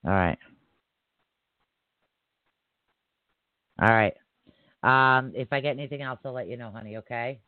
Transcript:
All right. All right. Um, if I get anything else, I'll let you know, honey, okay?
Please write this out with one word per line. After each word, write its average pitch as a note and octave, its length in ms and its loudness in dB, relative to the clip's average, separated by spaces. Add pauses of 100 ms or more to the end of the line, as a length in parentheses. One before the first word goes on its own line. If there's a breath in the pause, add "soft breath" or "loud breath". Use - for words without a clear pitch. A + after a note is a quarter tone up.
All F#2 80 0
right. F2+ 260 2 (3500)
All G#2+ 80 6
right. A2 260 4 (680 soft breath)
Um, C3 520 4
if B2+ 180 -6
I C#3 80 -2
get C3+ 160 -4
anything C#3+ 260 -10
else, C3 220 -10
I'll C3+ 80 -10
let A#2+ 160 -10
you A#2+ 80 -10
know, A#2 140 -14
honey, G#2+ 280 -14
okay? A#2+ 500 -8